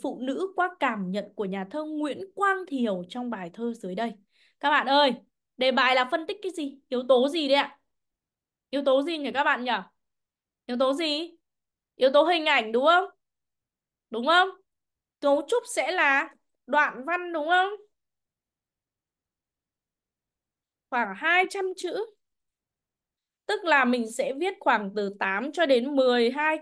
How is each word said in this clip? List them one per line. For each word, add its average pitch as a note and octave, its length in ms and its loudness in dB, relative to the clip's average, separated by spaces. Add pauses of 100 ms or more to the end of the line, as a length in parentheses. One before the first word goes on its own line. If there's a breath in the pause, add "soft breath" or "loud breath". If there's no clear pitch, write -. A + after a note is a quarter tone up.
phụ - 200 -6
nữ D4+ 340 -4
qua F4+ 140 0 (100)
cảm G#3 320 -2
nhận G3+ 140 -4 (100)
của G#3 100 -6
nhà F#3+ 260 -6
thơ D4+ 120 -8
Nguyễn D4+ 380 -6 (140)
Quang G4 220 0 (100)
Thiều G#3+ 420 -2
trong B3 200 -10
bài F#3+ 240 -8
thơ A#3 200 -6
dưới F#3 220 -10
đây. A3+ 160 -4 (480)
Các C#4+ 100 0
bạn C4 180 2
ơi, C#4 260 4 (440)
đề B3+ 140 2
bài B3+ 240 4
là B3+ 160 4
phân E4 160 -2
tích G4+ 140 -8
cái F4+ 100 -6
gì? D4+ 280 -8 (100)
Yếu B3+ 200 -4
tố C4 200 6
gì D#4 180 -4
đấy C4+ 100 4
ạ? - 220 -2 (920)
Yếu C4+ 160 -4
tố C4+ 180 4
gì D#4+ 140 -6
nhỉ C#4 140 -6
các C4+ 120 0
bạn C4 200 0
nhỉ? B3 80 -2 (920)
Yếu A#3+ 120 -6
tố C4+ 160 2
gì? D#4 380 -2 (640)
Yếu B3+ 180 4
tố D4 100 8
hình D#4+ 220 2
ảnh B3 260 2
đúng B3 140 2
không? F4+ 200 6 (1040)
Đúng A#3 180 -4
không? F4+ 220 4 (680)
Cấu C#4+ 280 2
trúc A#4+ 160 0 (120)
sẽ D#4+ 160 -2
là D#4 380 2 (380)
đoạn B3+ 380 0
văn F4 280 -4
đúng D4+ 140 -4
không? F#4 220 2 (3250)
Khoảng A3+ 260 -2
hai F4 340 2
trăm G4 160 -6 (120)
chữ. F4+ 280 -6 (1400)
Tức G4+ 200 -4
là C#4+ 200 4
mình A#3+ 260 -2
sẽ B3+ 220 -4
viết F4+ 260 -4
khoảng G#3+ 360 0
từ G3+ 240 -4
tám G#3 320 -4
cho E4 140 0
đến C4+ 300 2
mười B3 360 2
hai D4+ 300 -2